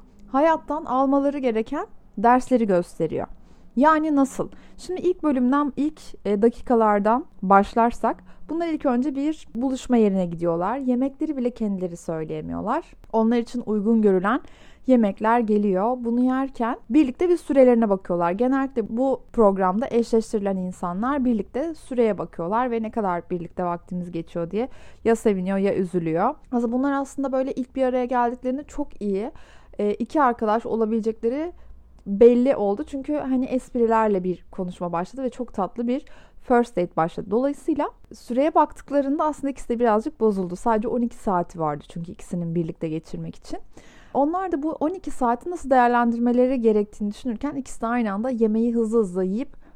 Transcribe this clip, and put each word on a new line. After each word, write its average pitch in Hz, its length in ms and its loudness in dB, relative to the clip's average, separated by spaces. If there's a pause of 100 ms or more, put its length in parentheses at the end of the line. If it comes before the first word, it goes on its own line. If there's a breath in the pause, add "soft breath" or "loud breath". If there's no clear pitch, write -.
(280)
hayattan 311 560 0
almaları 277 540 2
gereken 262 480 -2 (320)
dersleri 233 480 4
gösteriyor. 175 600 -2 (500 soft breath)
Yani 311 400 4
nasıl? 269 320 0 (280 loud breath)
Şimdi 359 240 -8
ilk 359 220 -2
bölümden, 277 540 2
ilk, 302 240 -4 (240)
e, 202 180 0
dakikalardan 226 800 2 (180)
başlarsak 220 800 2 (240 soft breath)
bunlar 339 200 -4
ilk 311 180 -4
önce 262 280 0
bir 294 400 -4
buluşma 247 420 -2
yerine 190 300 4
gidiyorlar. 170 500 -2
Yemekleri 269 600 -2
bile 240 140 -2
kendileri 185 460 -4
söyleyemiyorlar. 165 880 -6 (280)
Onlar 226 240 2
için 240 300 -4
uygun 214 360 2
görülen 202 380 2 (460 loud breath)
yemekler 226 540 4
geliyor. 208 600 2
Bunu 240 200 0
yerken 254 580 -2 (120)
birlikte 294 380 2
bir 349 80 4
sürelerine 247 540 6
bakıyorlar. 175 400 0
Genellikle 247 640 -2
bu 262 240 0 (120)
programda 196 580 2
eşleştirilen 220 640 0
insanlar 190 680 -4
birlikte 247 500 -2
süreye 226 440 0
bakıyorlar 208 520 -4
ve 226 120 -2
ne 220 80 -8
kadar 180 400 -4
birlikte 180 340 -6
vaktimiz 175 460 -6
geçiyor 165 400 -6
diye 226 180 -4 (360 soft breath)
ya 226 120 4
seviniyor 196 420 0
ya 196 160 2
üzülüyor. 180 600 0 (180)
Aslında 240 200 0
bunlar 269 200 0
aslında 277 400 -4
böyle 262 200 -2
ilk - 240 -8
bir 262 80 2
araya 254 200 0
geldiklerinde 247 600 -2
çok - 380 -8
iyi, 208 280 -2 (480 soft breath)
e, 208 160 0
iki 285 280 0
arkadaş 233 440 2
olabilecekleri 226 880 -2 (540 soft breath)
belli 240 500 6
oldu. 202 300 -2
Çünkü 285 280 -6
hani 262 300 -2
esprilerle 226 800 0
bir 180 260 -4
konuşma 180 420 -8
başladı 190 300 -6
ve 254 80 -2
çok - 240 -10
tatlı 214 340 -4
bir 262 160 -2 (360 soft breath)
first 240 360 2
date 175 200 -2
başladı. 165 340 -2
Dolayısıyla 285 600 -2 (240)
süreye 277 400 0
baktıklarında 294 720 0
aslında 285 260 -2
ikisi - 180 -10
de 233 100 -2
birazcık 233 420 0
bozuldu. 190 360 0
Sadece 226 320 0
on 240 120 -2
iki 240 160 -2
saati 175 440 -2
vardı 147 280 -4
çünkü 170 240 -10
ikisinin 170 420 -6
birlikte 165 340 -4
geçirmek 165 480 -8
için. - 220 -10 (560 loud breath)
Onlar 339 380 0
da 285 100 -2
bu 311 100 -4
on - 160 -2
iki 359 220 -6
saati 240 400 -2
nasıl 302 200 -8
değerlendirmeleri 240 920 2
gerektiğini 208 500 0
düşünürken 262 440 -6
ikisi - 260 -10
de 226 60 -4
aynı 233 260 0
anda 220 180 -4
yemeği 226 440 2
hızlı 226 240 2
hızlı 185 260 0
yiyip 202 320 -4 (200 soft breath)